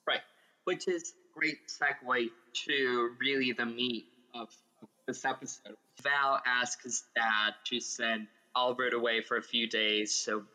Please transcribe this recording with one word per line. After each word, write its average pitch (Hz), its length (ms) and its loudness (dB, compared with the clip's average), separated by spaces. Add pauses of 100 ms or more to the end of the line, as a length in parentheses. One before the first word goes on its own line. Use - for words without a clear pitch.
Right, 135 160 2 (420)
which 180 240 -2
is 175 240 -2
a - 260 -20
great 156 200 0 (100)
segue 127 600 0 (380)
to 123 440 2 (100)
really 131 320 2
the 120 140 -2
meat 117 400 -2 (280)
of 117 140 -10 (580)
this - 180 -6
episode. - 520 -6 (260)
Val 139 440 2
asks 123 380 0
his 120 200 -6 (100)
dad 107 400 2 (120)
to 120 140 -2
send 113 480 -4 (280)
Albert 127 380 2
away 117 280 2
for 117 140 -2
a 113 60 0
few 117 260 0
days 107 460 2
so 107 300 -2 (100)